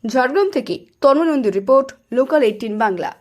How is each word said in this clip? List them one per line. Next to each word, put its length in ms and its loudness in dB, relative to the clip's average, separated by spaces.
ঝাড়গ্রাম 460 0
থেকে 240 -4
তন্ময় 280 4
নন্দীর 300 0
রিপোর্ট, 300 2
লোকাল 300 2
এইটিন 360 -2
বাংলা। 320 -2